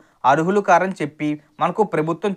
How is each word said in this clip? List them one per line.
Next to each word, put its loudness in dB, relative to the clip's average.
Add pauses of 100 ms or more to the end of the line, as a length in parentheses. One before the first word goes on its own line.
(300)
అర్హులు 2
కారని 2
చెప్పి -6 (320)
మనకు -2 (120)
ప్రభుత్వం -2